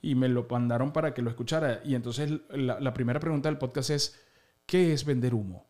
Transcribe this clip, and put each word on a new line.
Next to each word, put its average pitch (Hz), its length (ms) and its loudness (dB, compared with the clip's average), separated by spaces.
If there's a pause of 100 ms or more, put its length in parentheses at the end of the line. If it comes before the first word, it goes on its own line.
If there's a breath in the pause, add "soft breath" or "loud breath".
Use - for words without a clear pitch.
y 147 120 0
me 127 140 4
lo 123 200 2
mandaron 120 440 0
para 156 220 0
que 127 80 -4
lo 117 100 -2
escuchara. 135 520 -2
Y 139 120 0
entonces 123 340 -2 (200)
la, 127 300 -2
la 135 140 -2
primera 123 260 0
pregunta 156 300 0
del 151 80 -2
podcast 131 320 -2
es, - 300 -2 (460 soft breath)
"¿Qué 180 280 4
es 143 120 -2
vender 127 280 2
humo?". 98 360 -4